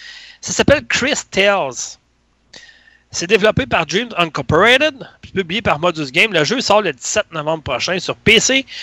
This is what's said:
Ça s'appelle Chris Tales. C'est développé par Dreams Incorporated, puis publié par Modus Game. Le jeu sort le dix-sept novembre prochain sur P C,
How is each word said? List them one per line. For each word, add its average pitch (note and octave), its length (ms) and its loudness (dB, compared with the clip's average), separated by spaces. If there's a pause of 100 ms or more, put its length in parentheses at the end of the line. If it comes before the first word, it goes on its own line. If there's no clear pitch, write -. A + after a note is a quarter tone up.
(400)
Ça - 120 -8
s'appelle C#4 340 2
Chris - 320 -2 (140)
Tales. F#3+ 680 0 (1160)
C'est E3+ 120 -6
développé A3 400 2
par F#3+ 180 0
Dreams G3+ 320 -4
Incorporated, G3 880 2 (140)
puis - 120 -20
publié F#3+ 280 -4
par F3 180 -4
Modus D#3 320 -2
Game. G3 220 2
Le D#3 120 2
jeu A3 180 -2
sort G#3 180 4
le E3+ 140 -4
dix-sept - 360 -4
novembre D#3 320 -4
prochain D3+ 360 -4
sur - 180 -6
P G#3+ 240 4
C, C4 240 0 (180)